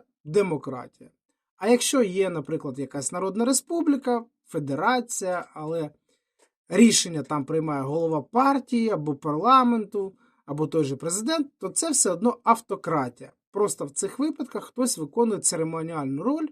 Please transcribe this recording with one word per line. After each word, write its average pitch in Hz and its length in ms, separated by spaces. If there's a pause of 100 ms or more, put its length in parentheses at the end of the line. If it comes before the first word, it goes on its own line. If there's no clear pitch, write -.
(240)
демократія. 151 840 (460)
А 196 120
якщо 247 340
є, 190 280
наприклад, 147 480
якась 139 340
народна 190 320
республіка, 269 800 (220)
федерація, 180 1080
але 156 360 (760)
рішення 180 540
там 147 220
приймає 160 380
голова 156 400
партії 240 680
або 151 240
парламенту, 208 1000 (320)
або 147 200
той 156 180
же 135 120
президент, 226 520 (100)
то 190 100
це 320 220
все 233 200
одно 190 320
автократія. 160 880 (180)
Просто 196 360
в 139 40
цих - 280
випадках 294 460
хтось 240 340
виконує 202 420
церемоніальну 160 840
роль, 302 300